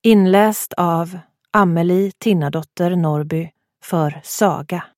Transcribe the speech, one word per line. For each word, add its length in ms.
Inläst 720
av 420
Amelie 680
Tinnadotter 760
Norby 540
för 400
Saga. 600